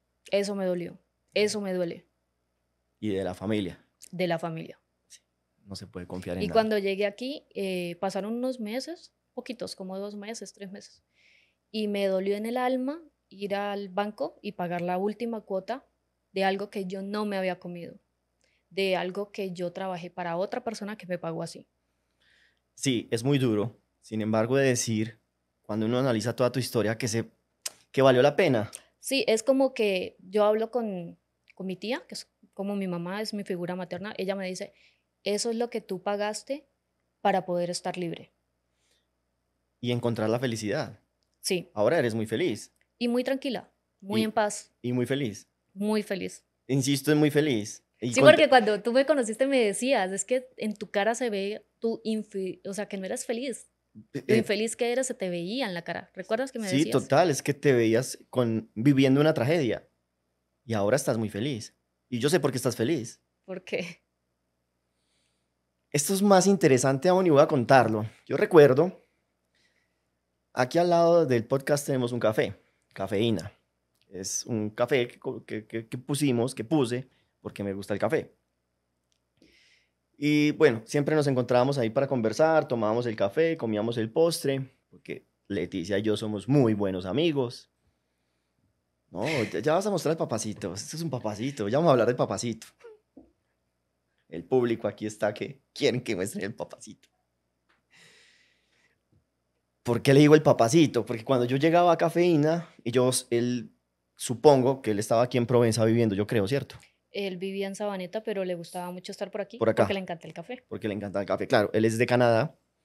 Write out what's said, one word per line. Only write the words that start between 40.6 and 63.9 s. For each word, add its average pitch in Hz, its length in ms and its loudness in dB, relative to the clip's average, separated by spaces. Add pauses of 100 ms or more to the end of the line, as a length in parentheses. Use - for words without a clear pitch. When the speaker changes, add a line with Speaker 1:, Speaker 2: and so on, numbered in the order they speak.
Speaker 1:
Sí. - 360 -6
Speaker 2:
Ahora 120 240 4
eres 113 160 0
muy 110 100 -2
feliz. 120 480 -4 (240)
Speaker 1:
Y 240 100 -2
muy 247 160 0
tranquila, 262 480 -6 (300)
muy 214 200 -2
Speaker 2:
Y - 20 2
Speaker 1:
en 220 80 -2
paz. 208 500 -4
Speaker 2:
y 123 100 -4
muy 123 140 0
feliz. 131 420 -4 (280)
Speaker 1:
Muy 214 260 -2
feliz. 185 420 -8 (220)
Speaker 2:
Insisto, 135 460 0
es 151 60 4
muy 151 120 4
feliz. 139 540 -2 (180)
Y 123 100 -4
Speaker 1:
Sí, 254 100 2
Speaker 2:
con- 294 100 12
Speaker 1:
porque 311 180 6
cuando 214 320 4
tú 240 100 -2
me 262 140 4
conociste 262 400 0
me 269 180 2
decías, 202 480 0
"Es 196 140 -6
que 254 320 -4
en 214 160 -6
tu - 160 -12
cara 208 240 0
se 240 160 -4
ve 202 340 -6 (140)
tu 226 260 -4
infi-, 208 640 -6
o 196 60 -10
sea, 202 140 -8
que 202 100 -10
no 190 80 -8
eras 220 180 -6
feliz". 240 460 -8 (440)
Speaker 2:
Eh, - 140 -8
Speaker 1:
Lo 220 80 6
Speaker 2:
eh, - 40 6
Speaker 1:
infeliz 214 360 -2
que 240 160 -2
eras 254 160 -2
se 233 60 -6
te 185 160 -6
veía 185 360 -6
en 190 80 -6
la 170 120 -8
cara. - 300 -10
¿Recuerdas 226 360 -4
que 233 80 -10
me 208 80 -6
Speaker 2:
sí, 185 120 2
Speaker 1:
decías? - 120 2 (100)
Speaker 2:
total, 165 280 4
es 135 120 -2
que 143 120 -2
te 139 180 2
veías 117 480 2 (100)
con, 113 460 0
viviendo 135 460 4
una 156 120 4
tragedia. 131 540 0 (800)
Y 113 80 -6
ahora 107 240 2
estás 131 200 0
muy 110 120 -2
feliz. 110 480 -8 (320)
Y 123 100 -4
yo 139 100 0
sé 180 120 4
por 143 100 0
qué 127 60 -6
estás 120 180 -2
feliz. 151 460 -4 (240)
Speaker 1:
¿Por 185 180 -12
qué? 175 400 -10 (1900)